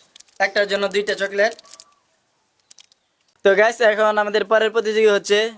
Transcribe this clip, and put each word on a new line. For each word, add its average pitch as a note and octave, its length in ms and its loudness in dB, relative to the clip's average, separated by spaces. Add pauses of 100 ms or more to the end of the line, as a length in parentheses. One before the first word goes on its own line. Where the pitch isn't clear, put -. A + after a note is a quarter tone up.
(380)
একটার G3 300 0
জন্য G3+ 200 -2
দুইটা G3+ 260 -2
চকলেট। G3 380 -2 (1900)
তো G3 100 4
গাইস, A3 260 0
এখন G#3+ 380 2
আমাদের G#3 260 -2
পরের A3 260 0
প্রতিযোগী A3 360 0
হচ্ছে, G3+ 320 2 (200)